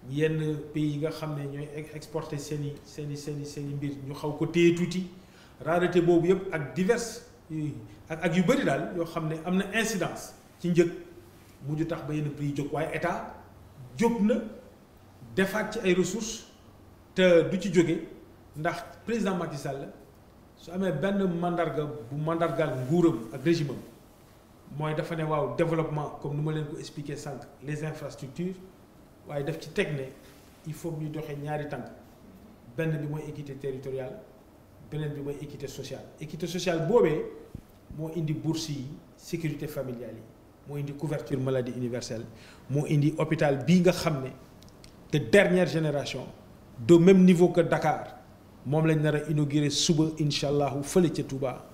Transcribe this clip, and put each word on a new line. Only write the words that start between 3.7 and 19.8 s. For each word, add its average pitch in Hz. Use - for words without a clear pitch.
i -
mbir, 143
ñu 139
xaw 147
ko 165
téye 170
tuuti. 180
Rareté 175
boobu 165
yëpp 185
ak 151
diverses, 190
ak, 160
ak 165
yu 185
bëri 247
daal 156
yoo 170
xam 160
ne 160
am 185
na 196
incidence 214
ci 175
njëg, 170
mujj 156
tax 165
ba 147
yenn 151
prix 139
yi 139
jóg. 143
Waaye 147
état -
jóg 233
na, 214
defaat 202
ci 226
ay 185
ressources, 202
te 170
du 190
ci 190
jóge, 165
ndax 160
président 196
Macky 160
Sall 139